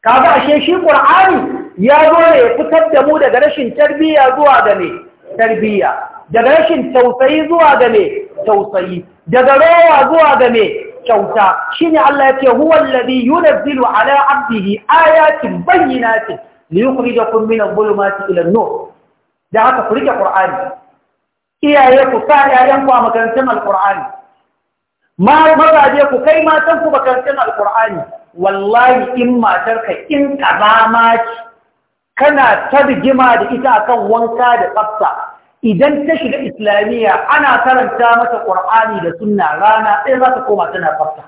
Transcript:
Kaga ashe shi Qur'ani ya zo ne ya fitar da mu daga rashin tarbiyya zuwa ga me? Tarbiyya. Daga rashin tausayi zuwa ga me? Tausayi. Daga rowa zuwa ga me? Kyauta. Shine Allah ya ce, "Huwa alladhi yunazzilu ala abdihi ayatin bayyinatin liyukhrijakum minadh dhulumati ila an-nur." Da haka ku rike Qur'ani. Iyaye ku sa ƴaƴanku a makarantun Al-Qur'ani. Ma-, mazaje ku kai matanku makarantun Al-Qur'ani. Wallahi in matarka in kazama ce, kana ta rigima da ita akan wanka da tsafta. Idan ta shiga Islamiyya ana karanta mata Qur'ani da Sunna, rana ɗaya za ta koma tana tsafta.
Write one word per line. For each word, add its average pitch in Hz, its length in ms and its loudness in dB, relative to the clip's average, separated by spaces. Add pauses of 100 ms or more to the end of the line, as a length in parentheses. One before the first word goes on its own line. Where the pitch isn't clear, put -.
Kaga 262 300 4
ashe 294 260 0
shi 302 120 -2
Qur'ani 349 1040 0
ya 262 220 2 (120)
zo 330 100 4
ne 330 180 4
ya 233 180 2
fitar 320 360 0
da 277 100 2
mu 311 160 0
daga 254 220 0
rashin 294 360 -2
tarbiyya 294 600 2
zuwa 269 300 4
ga 202 80 2
me? 175 160 -6 (480)
Tarbiyya. 208 520 -2 (400)
Daga 226 200 2
rashin 311 420 0
tausayi 262 560 0
zuwa 320 300 4
ga 247 100 4
me? 202 380 0 (200)
Tausayi. 180 580 -4 (220)
Daga 254 280 2
rowa 320 560 4
zuwa 311 280 4
ga 254 120 2
me? 208 360 -2 (200)
Kyauta. 202 500 0 (220)
Shine 320 200 0
Allah 277 280 2
ya 262 140 2
ce, 269 100 2
"Huwa 311 260 2
alladhi 254 500 -2
yunazzilu 285 580 0
ala 269 440 0
abdihi 226 600 -4
ayatin 311 760 2
bayyinatin 254 760 -2 (320)
liyukhrijakum 226 760 -2
minadh 214 280 -2
dhulumati 196 560 -2
ila 175 120 -2
an-nur." 190 460 -2 (640)
Da 220 80 0
haka 240 220 0
ku 214 120 -4
rike 262 160 -2
Qur'ani. 190 460 -2 (1040)
Iyaye 269 480 4
ku 226 160 -4
sa 277 240 2
ƴaƴanku 269 400 2
a 247 120 2
makarantun 226 460 -2
Al-Qur'ani. 196 560 -4 (1120)
Ma-, 311 380 4
mazaje 285 540 4
ku 254 140 -2
kai 311 180 4
matanku 320 480 0
makarantun 262 480 -2
Al-Qur'ani. 208 640 -4 (320)
Wallahi 240 840 0
in 247 200 0
matarka 220 520 -2 (160)
in 277 300 -2
kazama 226 800 2
ce, 233 200 -6 (800)
kana 269 540 0
ta 277 160 2
rigima 247 500 2
da - 140 -4
ita 247 200 -2 (120)
akan 214 260 -2
wanka 233 480 0
da 180 160 -4
tsafta. 214 380 -4 (520)
Idan 285 440 0
ta 320 100 0
shiga 277 220 -6
Islamiyya 214 880 -4
ana 277 340 0
karanta 247 540 0
mata 240 260 -2
Qur'ani 214 580 -2
da 170 180 -6
Sunna, 175 420 -2
rana 214 440 0
ɗaya 262 140 -2
za 254 160 2
ta 233 60 -6
koma 185 320 -4
tana 170 240 -4
tsafta. - 320 -6